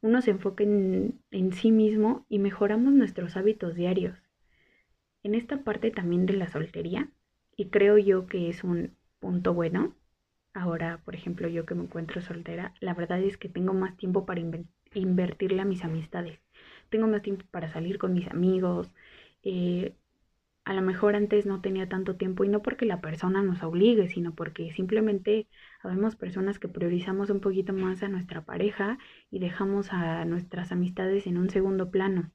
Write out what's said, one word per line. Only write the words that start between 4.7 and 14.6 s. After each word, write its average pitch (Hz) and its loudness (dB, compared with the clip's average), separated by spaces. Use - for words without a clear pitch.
En 208 0
esta 233 -4
parte 220 -2
también 175 0
de 190 2
la 185 -2
soltería, 170 -6
y 190 -6
creo 202 6
yo 190 4
que 175 -2
es 170 -8
un 175 -2
punto 180 0
bueno, 175 0
ahora, 170 -4
por 180 -12
ejemplo, 175 -6
yo 165 -4
que 175 -6
me 175 -2
encuentro 165 -8
soltera, 170 -10
la 185 -4
verdad 175 -2
es 196 0
que - -12
tengo 185 0
más 185 -2
tiempo 185 -2
para 175 -4
inven-, 165 -8